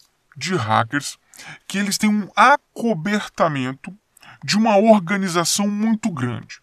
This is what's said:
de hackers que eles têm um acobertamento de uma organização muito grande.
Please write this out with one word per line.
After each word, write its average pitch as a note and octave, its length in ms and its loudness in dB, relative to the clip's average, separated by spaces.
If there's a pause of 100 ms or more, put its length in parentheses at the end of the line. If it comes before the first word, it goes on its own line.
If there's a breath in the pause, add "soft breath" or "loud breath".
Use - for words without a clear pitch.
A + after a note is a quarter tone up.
(360)
de D#3 200 -4
hackers A2+ 640 -2 (500 loud breath)
que F#3+ 100 -6
eles G3+ 200 -2
têm G#3+ 120 2
um G#3 240 -2
acobertamento G3 1600 0 (460 loud breath)
de C#3+ 140 -2
uma G#3+ 200 4
organização G3 920 2
muito G#3+ 420 -2
grande. B2 520 -8